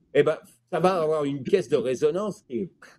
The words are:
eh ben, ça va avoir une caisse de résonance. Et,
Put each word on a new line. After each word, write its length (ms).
eh 80
ben, 140
ça 80
va 200
avoir 260
une 180
caisse 260
de 80
résonance. 720
Et, 220